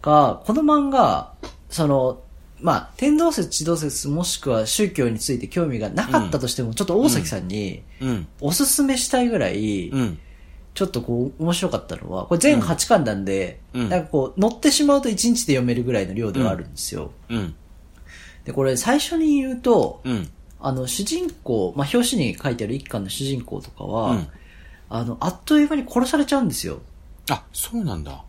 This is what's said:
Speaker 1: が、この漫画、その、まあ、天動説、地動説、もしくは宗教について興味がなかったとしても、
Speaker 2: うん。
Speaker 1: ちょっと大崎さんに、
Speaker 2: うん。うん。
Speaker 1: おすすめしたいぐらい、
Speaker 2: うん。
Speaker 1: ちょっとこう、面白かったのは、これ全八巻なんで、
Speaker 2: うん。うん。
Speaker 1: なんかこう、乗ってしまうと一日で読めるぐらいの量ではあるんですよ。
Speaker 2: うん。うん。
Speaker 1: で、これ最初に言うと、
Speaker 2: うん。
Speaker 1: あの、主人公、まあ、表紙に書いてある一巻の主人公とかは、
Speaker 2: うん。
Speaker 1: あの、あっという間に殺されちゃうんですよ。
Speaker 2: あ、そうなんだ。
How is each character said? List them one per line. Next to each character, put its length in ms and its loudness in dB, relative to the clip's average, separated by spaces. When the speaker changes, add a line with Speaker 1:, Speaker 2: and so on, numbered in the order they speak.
Speaker 1:
が、 440 6
こ 60 0
の 100 2
漫 280 4
画、 420 4
そ 200 0
の、 320 2
ま 140 2
あ、 220 -4
天 200 2
動 160 4
説、 180 -2
地 140 -4
動 120 0
説、 320 -6
も 140 -2
し 160 -4
く 120 -4
は 160 2
宗 240 0
教 180 0
に 100 -2
つ 140 -4
い 80 -2
て 80 -8
興 180 -2
味 140 -4
が 100 -4
な 160 -2
か 200 2
っ 40 -6
た 80 0
と 80 -2
し 80 -4
て 80 -4
も、 60 -4
Speaker 2:
う 20 -4
ん。 40 -8
Speaker 1:
ち 80 -4
ょ 20 0
っ 20 -2
と 140 2
大 80 4
崎 180 2
さ 120 -4
ん 100 -6
に、 340 -6
Speaker 2:
う 60 -6
ん。 20 0
う 40 0
ん。 160 -4
Speaker 1:
お 120 0
す 140 2
す 180 2
め 120 2
し 120 -2
た 120 2
い 80 2
ぐ 100 0
ら 100 2
い、 400 -2
Speaker 2:
う 120 -2
ん。 180 -2
Speaker 1:
ち 80 -2
ょ 40 2
っ 20 -8
と 140 -4
こ 360 -2
う、 40 -4
面 100 0
白 180 -2
か 80 -2
っ 80 -8
た 100 -8
の 140 -14
は、 160 -6
こ 80 2
れ 60 2
全 200 6
八 260 -2
巻 180 4
な 100 0
ん 100 -4
で、 360 -4
Speaker 2:
う 40 -4
ん。 40 -2
う 40 0
ん。 20 -4
Speaker 1:
な 100 0
ん 40 0
か 60 -12
こ 280 0
う、 40 -2
乗 80 4
っ 100 -4
て 120 4
し 140 2
ま 120 6
う 60 2
と 60 -2
一 220 -2
日 160 0
で 80 4
読 120 2
め 80 2
る 80 -2
ぐ 100 -2
ら 100 2
い 40 -2
の 80 -8
量 180 -4
で 100 0
は 80 2
あ 40 0
る 120 -8
ん 40 -18
で 60 -16
す 180 -8
よ。 160 -8
Speaker 2:
う 60 -4
ん。 40 0
う 20 0
ん。 140 -6
Speaker 1:
で、 80 -8
こ 120 0
れ 120 2
最 240 2
初 180 -4
に 180 4
言 200 -2
う 40 -12
と、 440 4
Speaker 2:
う 80 -2
ん。 180 -2
Speaker 1:
あ 60 0
の、 140 -4
主 180 -4
人 260 -2
公、 460 -2
ま 80 0
あ、 80 -4
表 200 2
紙 120 2
に 140 -4
書 100 -4
い 80 -2
て 80 -6
あ 20 -4
る 80 -4
一 140 -8
巻 160 -4
の 60 -10
主 140 -6
人 180 -4
公 180 -10
と 100 -18
か 140 -14
は、 280 -2
Speaker 2:
う 20 2
ん。 140 -4
Speaker 1:
あ 160 -4
の、 160 -6
あ 80 0
っ 160 -6
と 140 4
い 60 6
う 40 0
間 80 0
に 100 -2
殺 200 0
さ 100 0
れ 80 4
ち 80 -2
ゃ 60 2
う 40 2
ん 60 2
で 60 -2
す 120 -6
よ。 120 -8
Speaker 2:
あ、 220 -2
そ 260 -6
う 60 -4
な 120 -2
ん 60 -8
だ。 260 -14